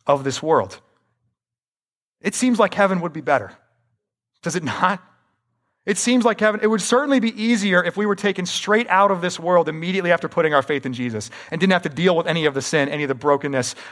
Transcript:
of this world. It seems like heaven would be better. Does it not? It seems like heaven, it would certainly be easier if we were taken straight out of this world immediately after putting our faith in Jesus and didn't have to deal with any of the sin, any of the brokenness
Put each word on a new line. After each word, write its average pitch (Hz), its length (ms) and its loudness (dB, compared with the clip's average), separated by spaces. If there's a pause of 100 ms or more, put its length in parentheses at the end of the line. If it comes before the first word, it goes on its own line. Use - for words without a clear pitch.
of 143 180 2
this 135 180 -4
world. 139 380 0 (1400)
It 208 120 -4
seems 247 240 2
like 202 140 2
heaven 190 300 2
would 170 100 -6
be 156 80 -10
better. 127 320 -2 (880)
Does - 160 -6
it 175 80 -4
not? 185 380 -2 (840)
It 139 100 -2
seems 247 260 2
like 233 180 2
heaven, 214 220 2
it 214 40 2
would 220 160 0
certainly 277 360 2
be 220 240 -2
easier 202 400 2
if 170 140 -4
we 208 80 -2
were 202 100 0
taken 190 300 -2
straight 214 440 -2
out 196 220 4
of 180 120 -2
this 175 180 -4
world 165 300 2
immediately 175 420 -2
after 165 160 0
putting 156 240 0
our 143 80 4
faith 139 240 -2
in 131 80 -6
Jesus 117 380 -6 (200)
and 165 80 -6
didn't 190 140 2
have 180 100 2
to 175 60 -6
deal 170 260 2
with 165 120 0
any 160 180 0
of 147 80 2
the 135 80 -4
sin, 143 300 0
any 147 140 -4
of 135 40 -2
the 135 60 -2
brokenness 139 600 0 (160)